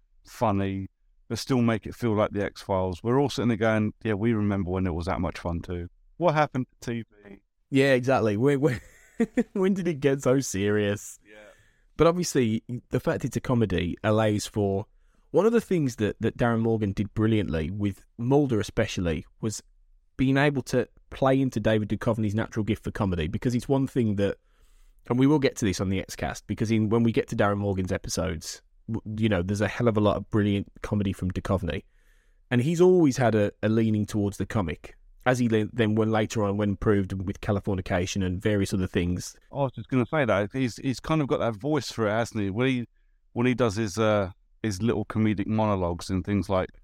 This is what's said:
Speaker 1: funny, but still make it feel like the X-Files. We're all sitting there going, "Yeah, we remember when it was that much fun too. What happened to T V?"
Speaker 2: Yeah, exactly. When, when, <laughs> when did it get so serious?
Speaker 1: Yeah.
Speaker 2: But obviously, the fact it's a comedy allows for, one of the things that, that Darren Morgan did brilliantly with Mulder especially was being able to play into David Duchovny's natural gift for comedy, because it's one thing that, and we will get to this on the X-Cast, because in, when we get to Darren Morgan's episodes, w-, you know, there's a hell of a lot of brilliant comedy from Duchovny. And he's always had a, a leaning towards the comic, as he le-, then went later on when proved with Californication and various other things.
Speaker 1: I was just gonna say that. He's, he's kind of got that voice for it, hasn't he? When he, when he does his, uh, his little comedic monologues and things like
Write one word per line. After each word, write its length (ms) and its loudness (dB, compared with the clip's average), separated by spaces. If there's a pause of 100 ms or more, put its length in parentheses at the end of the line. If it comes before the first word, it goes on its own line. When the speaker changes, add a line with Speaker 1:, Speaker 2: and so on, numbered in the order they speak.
(240)
Speaker 1:
funny, 640 -2 (400)
but 100 -6
still 240 0
make 240 2
it 80 -10
feel 200 -2
like 180 2
the 140 -2
X-Files. 580 -4
We're 160 2
all 100 2
sitting 200 -2
there 80 0
going, 440 0
"Yeah, 120 -2
we 180 0
remember 400 0
when 160 0
it 60 -2
was 140 -6
that 120 -2
much 200 -4
fun 200 -4
too. 300 -8 (260)
What 200 0
happened 320 -2 (120)
to 120 -10
T 120 -6 (240)
V?" 120 -20 (300)
Speaker 2:
Yeah, 220 4
exactly. 460 2
When, 240 2
when, 180 0 (380)
<laughs> 340 -2
when 220 2
did 160 -4
it 100 -4
get 220 2
so 180 4
serious? 800 -2 (100)
Speaker 1:
Yeah. 100 -20 (580)
Speaker 2:
But 100 6
obviously, 560 0 (260)
the 100 0
fact 260 -2
it's 120 -4
a 40 -6
comedy 640 0
allows 420 2
for, 400 -2 (460)
one 140 4
of 60 4
the 100 4
things 360 0
that, 220 0
that 180 -2
Darren 220 2
Morgan 320 0
did 220 -4
brilliantly 580 0
with 340 -4 (120)
Mulder 420 2
especially 640 -2 (160)
was 200 -6 (560)
being 200 2
able 260 2
to 240 -2 (220)
play 300 2
into 200 0
David 300 2
Duchovny's 460 -2
natural 280 -2
gift 200 -2
for 80 -6
comedy, 360 -2
because 280 -2
it's 120 -4
one 200 0
thing 300 0
that, 200 0 (720)
and 100 0
we 100 4
will 120 4
get 180 0
to 80 -2
this 140 0
on 100 -2
the 100 -2
X-Cast, 480 -8
because 220 -2
in, 200 2
when 140 4
we 100 2
get 160 -2
to 60 -8
Darren 220 2
Morgan's 360 -2
episodes, 680 -6 (300)
w-, 260 -6
you 120 2
know, 120 2
there's 200 -2
a 60 2
hell 200 -2
of 80 4
a 60 2
lot 160 4
of 140 -10
brilliant 380 0 (120)
comedy 320 -2
from 180 -4
Duchovny. 520 -4 (680)
And 100 4
he's 200 2
always 340 6
had 200 2
a, 180 2 (100)
a 60 2
leaning 360 2
towards 320 -2
the 80 -4
comic, 500 -4 (300)
as 140 2
he 100 2
le-, 240 2
then 220 2
went 160 2
later 340 0
on 100 0
when 220 0
proved 340 2 (140)
with 160 -8
Californication 840 -2
and 180 -2
various 320 0
other 140 0
things. 480 -2 (160)
Speaker 1:
I 40 -12
was 180 -2
just 160 -12
gonna 160 2
say 180 -2
that. 300 0
He's, 240 -2
he's 240 -4
kind 200 0
of 60 -2
got 120 0
that 160 -2
voice 360 -2
for 160 -2
it, 40 0
hasn't 300 -2
he? 100 -2
When 160 0
he, 200 -2 (460)
when 140 2
he 60 4
does 220 0
his, 220 -4
uh, 340 2 (320)
his 180 -2
little 240 0
comedic 420 0
monologues 640 -2
and 140 -2
things 240 -2
like 220 0 (140)